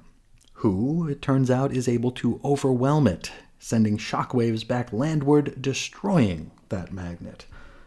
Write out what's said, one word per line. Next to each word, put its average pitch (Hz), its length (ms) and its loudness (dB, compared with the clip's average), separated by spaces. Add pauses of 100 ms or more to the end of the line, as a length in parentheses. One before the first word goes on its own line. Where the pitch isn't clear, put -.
(560)
who, 131 520 0
it 139 140 -6
turns 135 280 2
out, 131 220 2
is 127 160 -2
able 120 240 0
to 120 320 -2
overwhelm 139 640 2
it, - 240 -2 (280)
sending 110 380 2
shockwaves 117 720 -2
back 123 240 -4
landward, 143 720 2
destroying 127 920 0 (160)
that 87 240 -8
magnet. 90 540 -12 (420)